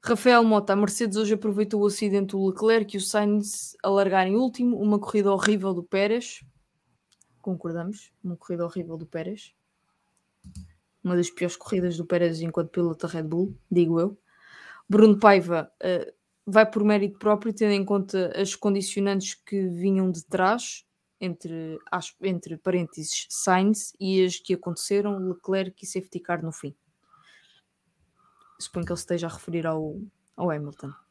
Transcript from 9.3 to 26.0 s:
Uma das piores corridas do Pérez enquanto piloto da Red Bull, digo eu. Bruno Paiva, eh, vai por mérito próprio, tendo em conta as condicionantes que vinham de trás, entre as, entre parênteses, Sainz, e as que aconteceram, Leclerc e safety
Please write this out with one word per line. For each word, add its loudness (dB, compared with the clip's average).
Uma -2
das 0
piores -6
corridas -4
do -8
Pérez 0
enquanto -4
piloto -4
da -8
Red -6
Bull, -4
digo 2
eu. -2
Bruno 8
Paiva, 4
eh, -2
vai 6
por 0
mérito 2
próprio, 0
tendo 2
em 2
conta 0
as -2
condicionantes -2
que -4
vinham 2
de -6
trás, 0
entre -8
as, -6
entre -4
parênteses, -4
Sainz, 0
e 2
as 0
que -6
aconteceram, -2
Leclerc -4
e -14
safety -8